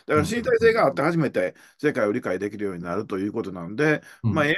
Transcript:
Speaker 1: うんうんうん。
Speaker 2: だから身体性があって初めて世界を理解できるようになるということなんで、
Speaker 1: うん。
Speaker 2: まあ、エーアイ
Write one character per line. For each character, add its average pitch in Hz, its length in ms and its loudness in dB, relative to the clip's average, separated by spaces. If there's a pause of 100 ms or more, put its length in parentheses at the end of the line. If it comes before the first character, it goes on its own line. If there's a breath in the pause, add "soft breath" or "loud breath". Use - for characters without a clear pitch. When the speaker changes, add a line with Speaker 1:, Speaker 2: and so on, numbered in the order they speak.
Speaker 1:
う - 20 -10
ん 151 40 2
う - 20 4
ん 151 40 6
う - 20 0
ん。 - 20 -2
Speaker 2:
だ 160 40 -4
か 214 60 -4
ら - 40 -2
身 233 40 -4
体 233 160 2
性 226 140 6
が 214 140 4
あ - 40 4
っ - 40 -6
て 170 80 -2
初 165 160 2
め 135 120 2
て 92 240 -2 (240 loud breath)
世 143 140 2
界 110 160 2
を 104 40 2
理 117 80 -2
解 95 200 -4
で 101 100 -2
き 101 80 -12
る 104 60 -6
よ 98 80 -4
う 90 40 -10
に 85 60 -10
な 87 140 -4
る 107 100 -4
と 101 120 -4
い 101 100 -2
う 104 40 -4
こ 110 120 -4
と 95 80 -8
な 87 160 -10
ん 104 80 -10
で、 151 260 2 (220 loud breath)
Speaker 1:
う 113 60 2
ん。 - 40 0
Speaker 2:
ま 156 80 2
あ、 143 40 2
エ - 20 0
ー - 20 0
ア 160 40 2
イ - 40 0